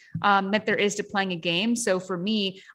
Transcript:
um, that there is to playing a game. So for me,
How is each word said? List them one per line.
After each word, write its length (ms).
um, 300
that 140
there 100
is 200
to 80
playing 280
a 40
game. 400
So 240
for 180
me, 440